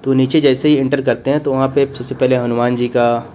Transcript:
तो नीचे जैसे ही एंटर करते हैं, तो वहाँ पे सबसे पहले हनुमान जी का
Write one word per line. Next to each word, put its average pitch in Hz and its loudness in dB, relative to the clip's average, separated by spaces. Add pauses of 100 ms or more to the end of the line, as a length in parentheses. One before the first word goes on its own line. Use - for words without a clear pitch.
तो 135 0
नीचे 131 2
जैसे 139 2
ही 151 4
एंटर 135 -2
करते 127 -2
हैं, 147 0
तो 143 -2
वहाँ 135 0
पे 139 0
सबसे 123 -10
पहले 127 2
हनुमान 120 0
जी 120 -2
का 120 0 (160)